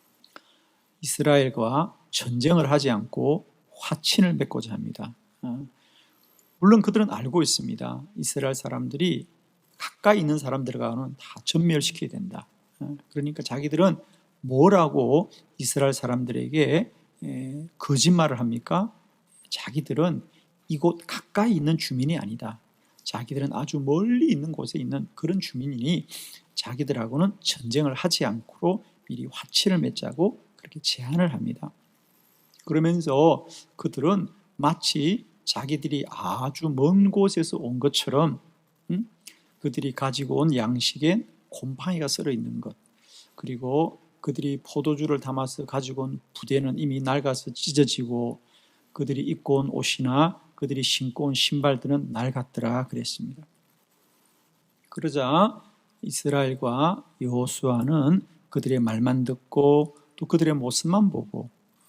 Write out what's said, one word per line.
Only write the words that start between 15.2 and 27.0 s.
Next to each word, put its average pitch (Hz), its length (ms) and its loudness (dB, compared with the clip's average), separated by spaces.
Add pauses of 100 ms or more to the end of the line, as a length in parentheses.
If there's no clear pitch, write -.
이스라엘 139 360 2
사람들에게, 127 1000 0 (320)
에, 135 440 -10 (100)
거짓말을 147 600 2
합니까? 120 540 -2 (560)
자기들은 135 720 -2 (440)
이곳 165 400 0
가까이 - 480 0
있는 156 220 2
주민이 139 400 -2
아니다. 113 420 -10 (440)
자기들은 135 500 -6
아주 147 260 -4
멀리 220 500 2
있는 156 220 0
곳에 - 280 -6
있는 135 360 -4
그런 180 240 -2
주민이니 139 680 -4 (480)
자기들하고는 131 840 -2